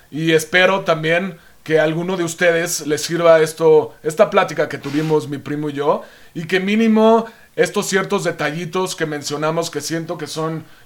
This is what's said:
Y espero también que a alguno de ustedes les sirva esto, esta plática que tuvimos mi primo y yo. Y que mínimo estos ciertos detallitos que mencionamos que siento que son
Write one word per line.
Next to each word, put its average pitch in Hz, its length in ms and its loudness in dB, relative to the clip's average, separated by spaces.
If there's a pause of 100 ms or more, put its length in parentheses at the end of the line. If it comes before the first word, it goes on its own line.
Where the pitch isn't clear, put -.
Y 160 220 -2
espero 180 500 2
también 165 560 -2 (260)
que 156 160 2
a 156 40 4
alguno 170 340 -2
de 170 60 0
ustedes 165 640 0
les 147 160 -2
sirva 165 380 4
esto, 156 600 2
esta 160 300 2
plática 156 380 0
que 139 100 -10
tuvimos 147 500 -2
mi 143 80 -8
primo 147 320 -6
y 143 40 -8
yo. 151 280 0 (320)
Y 165 140 -8
que 190 120 0
mínimo 220 680 4 (280)
estos 180 320 0
ciertos 190 360 -2
detallitos 170 720 -4
que 160 100 -4
mencionamos 151 640 -4
que 147 120 -8
siento 165 360 -6
que 151 80 -10
son 160 380 -6 (220)